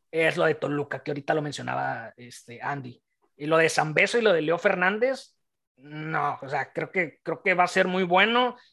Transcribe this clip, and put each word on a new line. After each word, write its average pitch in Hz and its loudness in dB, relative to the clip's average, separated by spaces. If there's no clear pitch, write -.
es 160 0
lo 165 4
de 156 4
Toluca, 147 -4
que 147 -4
ahorita 143 -2
lo 156 0
mencionaba, 127 -6
este, 120 -20
Andy. 123 -10
Y 147 -10
lo 160 4
de 160 4
Zambeso 156 0
y 233 2
lo 214 6
de 165 2
Leo 165 0
Fernández, 202 0
no, 151 -4
o 139 -12
sea, 139 -4
creo 156 -8
que, 175 -4
creo 160 -6
que 185 0
va 180 6
a - 2
ser 185 2
muy 185 0
bueno. 220 4